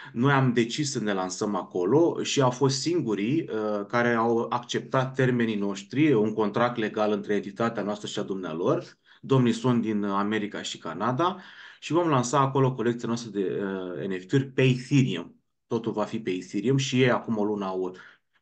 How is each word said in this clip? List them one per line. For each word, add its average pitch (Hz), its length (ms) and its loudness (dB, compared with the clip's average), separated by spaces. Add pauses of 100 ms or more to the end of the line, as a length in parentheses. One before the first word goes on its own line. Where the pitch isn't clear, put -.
(120)
Noi 131 200 2
am 131 200 4
decis 120 380 0
să 123 100 -4
ne 104 120 -2
lansăm 95 420 -2
acolo 104 680 2
și 127 180 -2
au 127 100 4
fost 131 300 0
singurii, 131 720 -2
uh, 107 340 -2
care 120 260 2
au 117 360 2
acceptat 131 680 -2
termenii 120 420 2
noștri, 101 560 0
un 110 200 4
contract 110 440 0
legal 107 360 0
între 104 220 -2
entitatea 101 480 -2
noastră 104 240 -6
și - 120 -8
a 104 40 -2
dumnealor. 95 760 -2 (220)
Domnii 123 320 4
sunt 120 300 2
din 104 220 0
America 101 580 -2
și - 160 -8
Canada 127 580 -2 (440)
și - 120 -6
vom 170 160 2
lansa 139 300 2
acolo 135 360 2
colecția 117 340 -2
noastră 117 220 -4
de, 95 320 -2 (360)
uh, 98 100 -6
N 92 120 -4
F 90 40 -14
T-uri 139 220 2
pe - 160 -2
Ethereum. 127 720 2 (320)
Totul 113 260 -2
va 104 120 -2
fi 110 160 -6
pe 95 100 -4
Ethereum 98 460 0
și 131 260 2
ei 127 80 6
acum 107 280 0
o 104 60 2
lună 101 200 -2
au, 92 320 -4 (460)